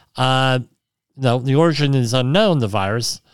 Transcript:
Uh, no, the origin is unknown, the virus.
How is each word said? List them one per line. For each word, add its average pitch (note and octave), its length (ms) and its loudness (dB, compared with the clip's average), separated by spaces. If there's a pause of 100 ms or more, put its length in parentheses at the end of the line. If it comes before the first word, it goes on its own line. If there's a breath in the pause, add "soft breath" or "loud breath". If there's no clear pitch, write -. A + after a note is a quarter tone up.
(160 soft breath)
Uh, C3 420 0 (580)
no, C3+ 220 0
the C3 160 -2
origin D3 400 2
is A#2+ 180 0
unknown, D3 460 2
the A2+ 100 0
virus. G#2 540 -4 (120)